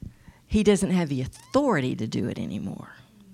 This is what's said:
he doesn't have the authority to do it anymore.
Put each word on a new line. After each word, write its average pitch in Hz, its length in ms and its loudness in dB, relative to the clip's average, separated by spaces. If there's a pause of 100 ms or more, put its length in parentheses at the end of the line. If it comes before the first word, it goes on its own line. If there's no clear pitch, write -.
(460)
he 214 160 2
doesn't 196 280 4
have 175 180 2
the 135 120 -2
authority 147 760 0
to 110 100 -4
do 113 220 -2
it 95 100 -8
anymore. - 520 -10 (440)